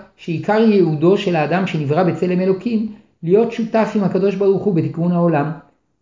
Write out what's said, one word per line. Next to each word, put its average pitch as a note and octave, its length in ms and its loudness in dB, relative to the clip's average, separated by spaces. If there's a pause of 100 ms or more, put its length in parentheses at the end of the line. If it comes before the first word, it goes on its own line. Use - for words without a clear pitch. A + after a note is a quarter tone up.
(180)
שעיקר F3+ 420 -2
ייעודו F#3 580 4
של F#3 180 -2
האדם E3 320 0
שנברא D#3 360 -2
בצלם F3+ 380 -2
אלוקים G#3 520 -2 (300)
להיות G#3 280 2
שותף A3 440 -2
עם G#3 80 0
הקדוש G3 320 0
ברוך G3 280 2
הוא G3 120 0
בתיקון E3 360 -2
העולם, E3 400 0 (500)